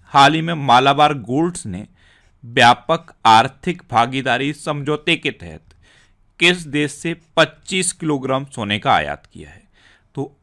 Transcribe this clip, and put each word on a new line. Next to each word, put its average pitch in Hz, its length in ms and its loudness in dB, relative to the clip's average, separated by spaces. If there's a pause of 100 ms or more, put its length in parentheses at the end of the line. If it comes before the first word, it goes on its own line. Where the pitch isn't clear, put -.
हाल 139 300 4
ही 160 80 -2
में 165 140 -4
मालाबार 139 580 2
गोल्ड्स 143 520 -4
ने 101 200 -10 (580)
व्यापक 123 680 2 (120)
आर्थिक 117 560 2 (100)
भागीदारी 127 600 -2
समझौते 151 600 -4
के 143 160 -8
तहत 82 420 -18 (680)
किस 175 280 0
देश 147 240 -4
से 170 240 -8 (220)
पच्चीस 175 560 -2
किलोग्राम 135 520 -4
सोने 107 340 -6
का 131 140 0
आयात 76 320 -2
किया 78 240 -20
है? 101 140 -20 (540)
तो 139 260 -10